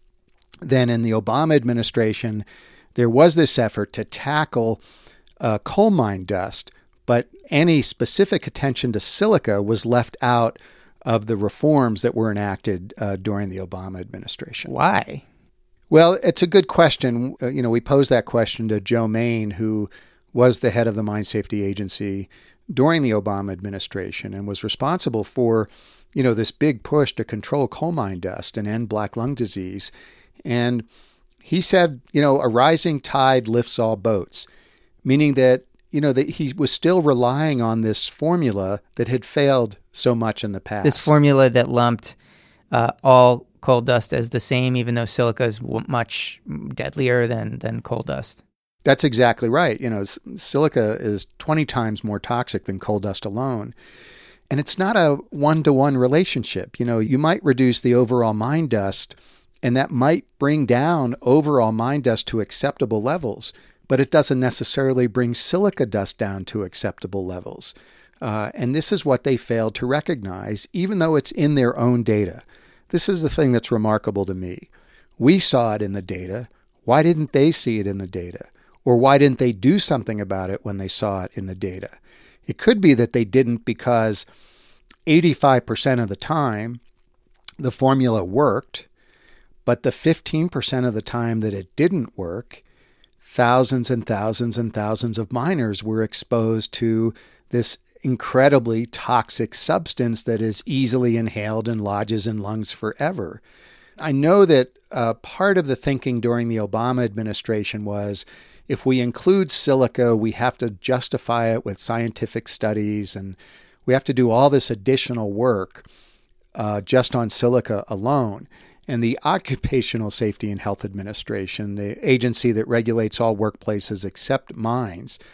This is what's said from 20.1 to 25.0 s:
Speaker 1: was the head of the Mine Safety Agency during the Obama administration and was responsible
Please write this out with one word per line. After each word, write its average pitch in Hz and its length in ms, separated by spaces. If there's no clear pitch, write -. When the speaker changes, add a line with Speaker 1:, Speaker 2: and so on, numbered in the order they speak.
Speaker 1:
was 120 280
the 123 100
head 117 160
of 110 80
the 110 80
Mine 104 220
Safety 104 400
Agency 98 640
during 151 300
the 127 80
Obama 101 400
administration 98 840
and 101 120
was 101 160
responsible 131 640